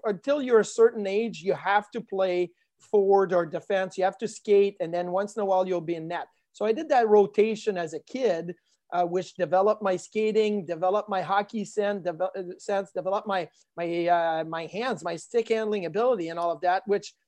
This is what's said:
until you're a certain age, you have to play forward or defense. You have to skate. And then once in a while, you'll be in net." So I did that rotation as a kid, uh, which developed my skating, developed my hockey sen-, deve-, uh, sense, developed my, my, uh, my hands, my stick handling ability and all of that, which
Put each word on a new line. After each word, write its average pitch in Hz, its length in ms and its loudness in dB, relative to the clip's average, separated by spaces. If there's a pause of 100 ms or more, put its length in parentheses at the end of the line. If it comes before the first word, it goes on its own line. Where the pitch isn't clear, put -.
until 269 380 -2
you're 247 180 6
a 202 40 4
certain 226 420 2
age, 196 360 -2
you 185 120 0
have 190 380 0
to 233 80 -8
play 180 500 -2 (280)
forward 196 540 4
or 175 140 2
defense. 185 500 -4
You 185 80 0
have 190 140 0
to 226 100 -4
skate. 202 520 2
And 165 120 -4
then 180 180 -2
once 202 260 -4
in 220 60 -2
a - 20 0
while, 185 220 2
you'll 180 140 -2
be 170 140 -6
in 160 140 -8
net." 165 180 -8 (260)
So - 120 -6
I 214 80 2
did 311 160 -6
that 247 200 4
rotation 208 720 4
as 165 160 -6
a 151 60 -10
kid, 180 540 -4 (380)
uh, 180 120 0
which 175 300 -4
developed 190 480 2
my 190 140 0
skating, 214 680 0
developed 185 420 -2
my 190 140 -2
hockey 202 420 -2
sen-, 202 380 -2
deve-, 165 200 -4
uh, 190 200 -4 (160)
sense, 196 340 -4
developed 196 360 -4
my, 185 200 -2 (280)
my, 170 320 -2
uh, 165 360 2
my 165 220 -8
hands, 185 380 -6
my 170 120 -6
stick 226 340 -4
handling 214 360 -2
ability 196 420 -2
and 165 100 -8
all 170 120 0
of 156 120 -6
that, 180 240 0
which 202 280 -2 (140)